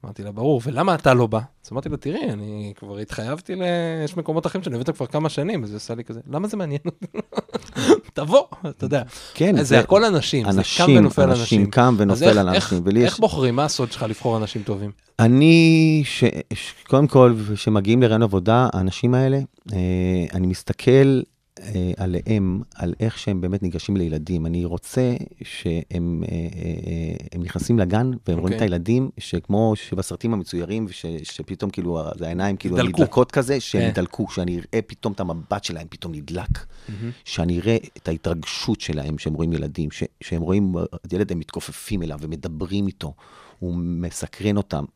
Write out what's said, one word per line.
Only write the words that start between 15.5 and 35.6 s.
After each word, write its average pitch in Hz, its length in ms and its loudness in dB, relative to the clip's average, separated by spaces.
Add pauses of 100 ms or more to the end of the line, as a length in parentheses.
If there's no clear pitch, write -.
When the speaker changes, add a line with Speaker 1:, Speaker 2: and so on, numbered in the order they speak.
Speaker 2:
ש-, - 180 -2 (300)
ש-, - 200 -12 (140)
קודם 139 200 4
כל, 127 280 8 (200)
שמגיעים 107 460 2
לרעיון 110 220 6
עבודה, 110 500 4
האנשים 95 400 0
האלה, 135 260 2 (340)
אה, 101 40 -2 (560)
אני 92 140 0
מסתכל, 131 760 4 (380)
אה, 92 380 -2
עליהם, 95 640 0 (140)
על 87 240 -4
איך 110 180 -2
שהם 98 240 -4
באמת 92 220 -2
ניגשים 90 340 -2
לילדים. 82 480 -2
אני 85 200 -2
רוצה 123 480 -2 (300)
שהם, 85 880 -4
אה, 85 40 -6
אה, 82 100 -4 (420)
אה, 82 280 -6 (160)
הם 90 120 -6
נכנסים 90 360 0
לגן, 107 320 0 (160)
והם 82 120 0
רואים 92 140 -2
Speaker 1:
אוקיי. 113 40 -4
Speaker 2:
את 110 40 -2
הילדים, 110 560 0
שכמו 104 580 0
שבסרטים 95 580 -6
המצוירים, 92 560 -6
וש-, - 160 -14 (180)
שפתאום, - 460 -8
כאילו, 87 300 -4
ה-, 78 180 -6
זה 82 80 -8
העיניים, 92 320 -2
כאילו, 90 200 -2
Speaker 1:
ידלקו. 92 240 2
Speaker 2:
נדלקות - 300 4
כזה, 135 280 0
שהם - 220 -2
Speaker 1:
כן. 117 60 4
Speaker 2:
ידלקו, 95 420 -2
שאני 90 260 -4
אראה 107 260 -4
פתאום 104 320 -6
את 95 60 -14
המבט 87 440 -4